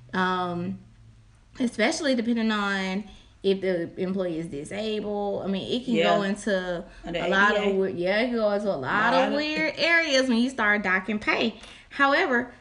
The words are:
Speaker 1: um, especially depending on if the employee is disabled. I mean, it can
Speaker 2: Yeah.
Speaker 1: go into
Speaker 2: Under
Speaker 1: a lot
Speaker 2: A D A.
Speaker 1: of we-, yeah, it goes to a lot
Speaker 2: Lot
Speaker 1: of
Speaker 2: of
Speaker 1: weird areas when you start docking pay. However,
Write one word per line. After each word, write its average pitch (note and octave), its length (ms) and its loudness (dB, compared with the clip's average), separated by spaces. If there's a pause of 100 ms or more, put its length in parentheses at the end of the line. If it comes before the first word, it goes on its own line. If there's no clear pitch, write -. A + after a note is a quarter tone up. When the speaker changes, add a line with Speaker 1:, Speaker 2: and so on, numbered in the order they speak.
(120)
Speaker 1:
um, F#3 640 -2 (800)
especially C4 560 0
depending A3+ 380 0
on G3 520 -2 (380)
if F#3+ 200 2
the F3+ 340 0
employee F3+ 420 -2
is E3+ 100 -6
disabled. G#3 960 -6
I - 20 -4
mean, F#3 200 -2 (140)
it B3+ 60 -12
can A#3+ 80 0
Speaker 2:
Yeah. F3 220 4
Speaker 1:
go G3+ 80 2
into F#3 600 -2 (220)
Speaker 2:
Under E3+ 140 -4
Speaker 1:
a E3 80 -2
lot G3+ 280 4
Speaker 2:
A G3+ 40 2
D G3+ 40 -2
A. G3+ 60 2
Speaker 1:
of G3 60 0
we-, F#3+ 160 0
yeah, F3+ 280 0
it B3 120 0
goes G#3 320 0
to G3+ 40 0
a F3 80 0
lot C3+ 60 -6
Speaker 2:
Lot G#3 320 2
Speaker 1:
of C4 160 4
Speaker 2:
of C#4 40 -2
Speaker 1:
weird D4+ 440 -2
areas D4+ 500 4
when A#3 80 4
you B3 140 2
start G#3 320 0
docking F#3+ 360 0
pay. A#3+ 360 0 (340)
However, C#4 720 2